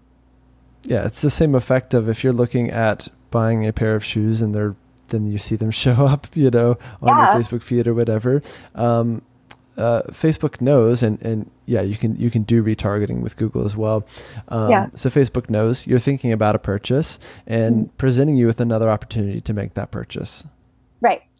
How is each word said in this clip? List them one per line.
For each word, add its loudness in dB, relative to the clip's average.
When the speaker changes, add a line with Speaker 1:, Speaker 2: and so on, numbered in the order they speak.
Speaker 1:
yeah, -2
it's -8
the 2
same 2
effect 0
of 2
if -4
you're 2
looking -2
at -2
buying 0
a -2
pair 0
of -4
shoes 0
and -2
they're, -4
then -2
you -4
see -6
them -2
<laughs> -4
show 4
up, 0
you 4
know, 2
on 2
Speaker 2:
Yeah. 6
Speaker 1:
your 2
Facebook -6
feed 0
or 2
whatever. 0
Um, 0
uh, 0
Facebook -2
knows, 4
and, 0
and -6
yeah, 0
you -4
can, -2
you -2
can 0
do 4
retargeting -2
with -6
Google -2
as -4
well. -2
Um, 0
Speaker 2:
Yeah. 2
Speaker 1:
so -2
Facebook 0
knows 0
you're 2
thinking -2
about 2
a -2
purchase -4
and 0
Speaker 2:
Mm-hmm. -4
Speaker 1:
presenting 2
you 4
with 0
another 0
opportunity -4
to -6
make -6
that -8
purchase. -12
Speaker 2:
Right. 0